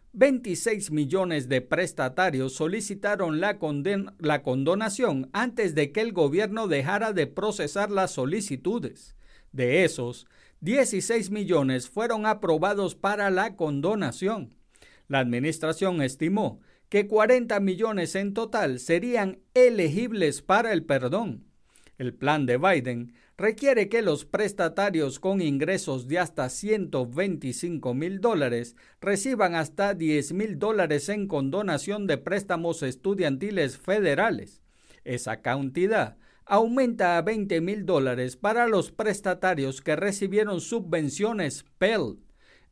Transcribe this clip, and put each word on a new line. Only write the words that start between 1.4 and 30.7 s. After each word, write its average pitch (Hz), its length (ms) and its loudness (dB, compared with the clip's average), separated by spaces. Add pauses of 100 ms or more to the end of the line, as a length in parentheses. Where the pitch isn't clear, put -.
de 131 120 2
prestatarios 143 920 -2
solicitaron 196 840 -2
la 208 180 0
conden-, 175 600 -2
la 151 240 0
condonación 175 880 0
antes 208 420 -2
de 147 180 2
que 208 80 0
el 233 120 0
gobierno 190 540 2
dejara 190 460 0
de 165 140 2
procesar 196 640 -2
las 190 220 0
solicitudes. 156 1040 -4 (360)
De 131 320 4
esos, 123 420 -4 (340)
dieciséis 220 720 0
millones 151 580 2
fueron 214 380 -2
aprobados 196 680 0
para 202 360 0
la 196 240 0
condonación. 165 1000 -2 (520)
La 139 100 2
administración 156 840 0
estimó 156 600 -2 (280)
que 202 180 2
cuarenta 214 540 4
millones 190 560 0
en 202 160 -2
total 202 480 -2
serían 196 600 0 (120)
elegibles 208 880 4
para 220 320 2
el 165 120 0
perdón. 139 600 -2 (540)
El 123 160 -6
plan 143 320 2
de 123 100 4
Biden 127 560 0 (240)
requiere 220 520 2
que 226 140 0
los 151 220 0
prestatarios 185 960 -2
con 190 220 0
ingresos 143 640 -2
de 160 100 0
hasta 151 300 -2
ciento 185 580 -2
veinticinco 147 840 -4
mil 175 280 -4
dólares 135 540 0 (260)
reciban 202 540 0
hasta 196 400 0
diez 156 380 0
mil 196 260 -4
dólares 175 500 0